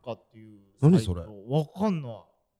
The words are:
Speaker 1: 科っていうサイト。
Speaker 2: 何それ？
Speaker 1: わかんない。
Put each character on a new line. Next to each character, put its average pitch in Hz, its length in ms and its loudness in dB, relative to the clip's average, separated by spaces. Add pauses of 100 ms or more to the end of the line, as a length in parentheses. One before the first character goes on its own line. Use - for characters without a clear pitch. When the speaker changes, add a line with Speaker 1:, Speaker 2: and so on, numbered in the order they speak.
Speaker 1:
科 117 100 -8
っ - 180 -16
て 113 60 -20
い 110 180 -20
う 101 40 -20 (200)
サ 135 80 6
イ 165 40 8
ト。 185 40 8
Speaker 2:
何 127 80 4
そ 92 120 -4
れ？ 87 60 -10
Speaker 1:
わ 107 440 -6
か 208 240 -4
ん 170 140 -4
な 123 60 -12
い。 - 20 -12 (480)